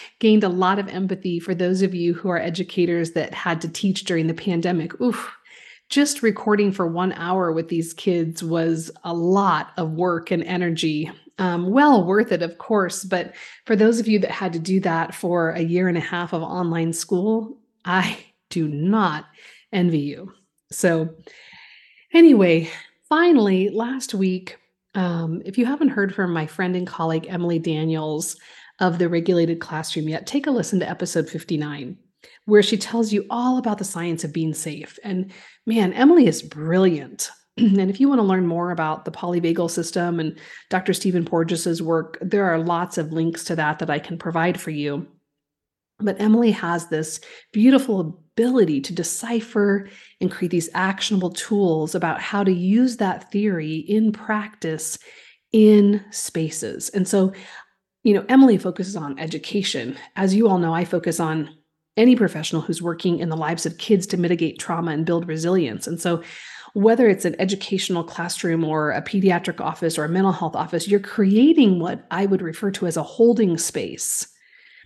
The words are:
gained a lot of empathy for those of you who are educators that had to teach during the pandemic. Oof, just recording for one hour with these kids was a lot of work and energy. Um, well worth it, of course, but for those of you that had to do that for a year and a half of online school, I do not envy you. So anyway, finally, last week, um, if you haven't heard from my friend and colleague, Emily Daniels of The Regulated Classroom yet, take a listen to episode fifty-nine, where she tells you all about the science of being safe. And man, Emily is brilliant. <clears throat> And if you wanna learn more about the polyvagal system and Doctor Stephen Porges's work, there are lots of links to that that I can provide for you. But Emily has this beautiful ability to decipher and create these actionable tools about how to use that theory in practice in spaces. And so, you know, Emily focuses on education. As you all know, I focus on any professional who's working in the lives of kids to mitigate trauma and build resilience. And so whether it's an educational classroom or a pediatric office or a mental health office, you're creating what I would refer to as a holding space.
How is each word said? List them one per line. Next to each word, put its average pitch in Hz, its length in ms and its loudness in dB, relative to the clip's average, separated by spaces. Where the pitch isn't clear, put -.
gained 214 260 4
a 190 60 0
lot 185 300 2
of 196 80 -6
empathy 185 520 -4
for 185 140 -6
those 185 300 0
of 190 100 0
you 170 220 -2
who 190 140 -6
are 175 100 -2
educators 170 720 -2
that 156 240 -4
had 165 260 -4
to 170 80 -6
teach 190 360 -4
during 165 200 0
the 160 80 -2
pandemic. 170 680 -4
Oof, - 320 -2
just 285 360 0
recording 208 480 2
for 190 160 -2
one 175 260 -2
hour 175 380 -2
with 160 160 -4
these 165 260 -4
kids 165 500 -2
was 165 460 -2
a 170 100 -8
lot 175 640 0
of 160 140 -4
work 170 400 -2
and 170 140 0
energy. 165 640 -4
Um, 175 320 -2
well 262 340 6
worth 202 280 2
it, 170 100 0
of 170 160 -6
course, 190 460 -2
but 180 320 -4
for 226 80 2
those 220 240 4
of 226 80 -2
you 214 120 4
that 185 120 0
had 185 220 -4
to 165 60 -6
do 190 200 0
that 165 340 -2
for 170 380 -2
a 170 100 -6
year 175 260 0
and 175 100 0
a 160 40 -2
half 175 320 -6
of 165 80 -4
online 165 500 -2
school, 214 680 -2
I 185 320 -2
do 160 180 -2
not 160 580 0
envy 175 280 2
you. 143 340 -8
So 165 400 0
anyway, 196 580 8
finally, 220 600 4
last 240 460 -6
week, 185 420 -2
um, 170 500 -2
if 196 100 -12
you 240 120 2
haven't 294 220 2
heard 196 260 -2
from 180 180 -2
my 156 140 -2
friend 180 280 -2
and 180 100 -4
colleague, 165 440 -4
Emily 170 300 -2
Daniels 156 760 -4
of 175 180 2
The 175 100 2
Regulated 170 540 0
Classroom 156 480 -6
yet, 160 160 -6
take 277 220 -4
a 294 40 0
listen 208 280 0
to 170 100 -2
episode 170 400 -4
fifty-nine, 147 680 -8
where 208 180 8
she 220 120 0
tells 220 380 -2
you 202 160 0
all 247 300 0
about 214 180 -2
the 202 60 -10
science 170 400 -6
of 151 100 -8
being 160 200 -2
safe. 151 500 -12
And 190 280 -6
man, 214 260 2
Emily 285 320 8
is 156 160 2
brilliant. 160 880 0
<clears throat> - 120 -18
And 196 340 4
if 196 80 -6
you 277 100 6
wanna 254 140 4
learn 185 240 2
more 170 240 -2
about 156 340 -4
the 165 60 -8
polyvagal 175 580 -2
system 170 500 -4
and 156 200 -6
Doctor 185 220 0
Stephen 180 300 -2
Porges's 165 600 -2
work, 160 380 -2
there 196 240 0
are 170 120 0
lots 170 400 -2
of 156 160 -4
links 165 320 -2
to 170 120 -4
that 156 220 -2
that 160 120 -4
I 147 80 -2
can - 180 -10
provide 170 420 -2
for 160 120 -10
you. 143 360 -6
But 196 220 -2
Emily 220 300 4
has 170 360 -4
this 160 320 -6
beautiful 240 480 4
ability 185 800 0
to 139 140 -8
decipher 202 960 -2
and 185 100 0
create 175 200 -6
these 165 220 -2
actionable 190 580 -2
tools 165 640 -2
about 175 280 -2
how 202 200 -4
to 190 120 2
use 214 420 2
that - 380 -4
theory 175 460 -2
in 208 340 0
practice - 840 -8
in 208 500 8
spaces. - 800 -8
And 185 140 -2
so, 190 280 2
you 214 100 6
know, 196 160 2
Emily 262 280 8
focuses 185 380 -6
on 143 240 -8
education. 156 800 -6
As 190 180 2
you 220 140 6
all 190 100 4
know, 165 160 0
I 180 120 -2
focus 170 340 -2
on 160 300 -2
any 240 180 8
professional 165 460 0
who's 160 200 -6
working 170 380 -2
in 170 80 -2
the 160 80 -4
lives 160 300 -4
of 170 120 -6
kids 196 300 0
to 185 100 -4
mitigate 170 400 0
trauma 170 340 -6
and 156 140 -4
build 170 220 -2
resilience. 160 580 -2
And 165 140 -8
so 170 240 -2
whether 226 340 4
it's 190 160 2
an 170 140 -2
educational 190 640 -4
classroom 170 580 -4
or 151 280 -2
a 127 100 -4
pediatric 185 580 0
office 165 380 -4
or 151 80 -4
a 156 40 -6
mental 190 220 2
health 165 240 -6
office, 165 320 -4
you're 202 140 2
creating 214 800 6
what 175 300 -6
I 185 160 -2
would 190 160 0
refer 175 300 -4
to 190 160 -4
as 160 80 -4
a 160 80 -2
holding 220 540 4
space. - 720 -6